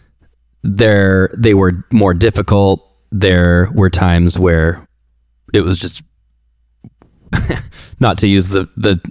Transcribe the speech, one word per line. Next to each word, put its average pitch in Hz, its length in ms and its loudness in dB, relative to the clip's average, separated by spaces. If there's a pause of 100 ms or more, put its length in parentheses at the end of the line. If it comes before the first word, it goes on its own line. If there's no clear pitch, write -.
(640)
there, 98 720 2
they 117 200 2
were 92 380 0
more 101 220 2
difficult. 98 720 0 (260)
There 87 640 2
were 98 160 2
times 87 480 0
where 82 480 0 (680)
it 202 80 2
was 90 180 -4
just, - 220 -12 (1300)
<laughs> - 680 -8
not 113 200 0
to 110 80 0
use 98 200 0
the, 98 280 -4
the 101 240 -2 (120)